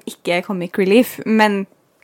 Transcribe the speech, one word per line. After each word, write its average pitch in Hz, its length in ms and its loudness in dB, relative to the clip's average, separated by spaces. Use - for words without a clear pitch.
ikke - 320 -6
er 180 60 -2
comic 180 340 -6
relief, 208 480 2
men 208 400 2